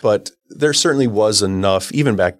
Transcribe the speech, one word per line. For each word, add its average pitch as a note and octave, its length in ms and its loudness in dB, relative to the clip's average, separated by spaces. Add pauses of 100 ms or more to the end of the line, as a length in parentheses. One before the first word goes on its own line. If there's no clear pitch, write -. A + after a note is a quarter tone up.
But G#2+ 300 -2 (240)
there D3 180 0
certainly C#3 340 0
was G#2+ 340 0
enough, F#2+ 520 0
even C#3 220 0
back, F2+ 240 0